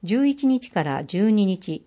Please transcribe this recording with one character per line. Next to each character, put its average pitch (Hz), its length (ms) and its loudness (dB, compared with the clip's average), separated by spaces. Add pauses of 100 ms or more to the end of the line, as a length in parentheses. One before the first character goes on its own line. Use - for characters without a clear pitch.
十 226 240 0
一 277 220 0
日 254 220 0
か 170 120 0
ら 139 220 -4
十 190 260 0
二 208 160 4
日 185 400 -4